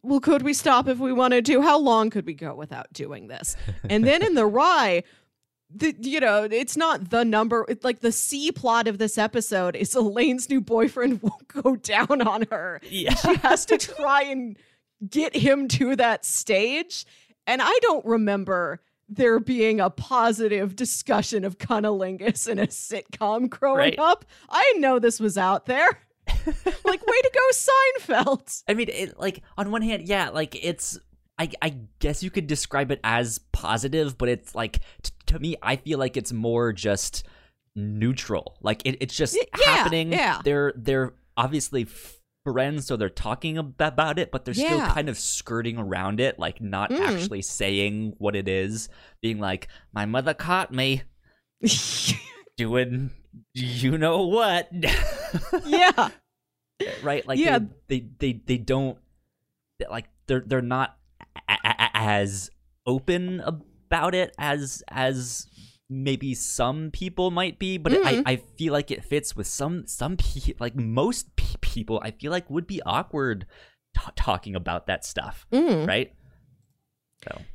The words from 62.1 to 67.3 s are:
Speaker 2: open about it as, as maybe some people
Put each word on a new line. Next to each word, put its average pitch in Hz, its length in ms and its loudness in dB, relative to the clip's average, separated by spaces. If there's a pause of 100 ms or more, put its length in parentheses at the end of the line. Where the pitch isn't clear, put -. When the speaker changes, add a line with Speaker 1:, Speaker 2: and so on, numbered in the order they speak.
Speaker 2:
open 180 560 -2
about 165 760 -4
it 180 220 0
as, 143 520 -4
as 131 580 -4 (420)
maybe 135 440 -4
some 139 580 -4
people 185 400 -2